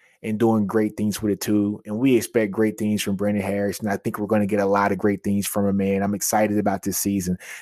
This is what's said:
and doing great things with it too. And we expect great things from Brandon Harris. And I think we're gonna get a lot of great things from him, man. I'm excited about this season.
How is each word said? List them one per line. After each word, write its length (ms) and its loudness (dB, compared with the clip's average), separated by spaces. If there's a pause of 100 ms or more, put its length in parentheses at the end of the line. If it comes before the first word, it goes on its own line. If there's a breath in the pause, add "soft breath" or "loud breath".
(240 soft breath)
and 160 -4
doing 260 4
great 320 0
things 240 -2
with 120 0
it 80 -4
too. 440 0
And 140 -6
we 160 4
expect 360 0
great 280 0
things 240 0
from 120 -2
Brandon 280 0
Harris. 360 -2
And 120 -4
I 60 -2
think 200 -6
we're 80 -2
gonna 220 2
get 120 0
a 60 2
lot 260 4
of 60 0
great 260 0
things 220 0
from 220 0
him, 100 2
man. 240 0
I'm 140 -2
excited 420 0
about 240 0
this 160 -4
season. 400 -2 (240 loud breath)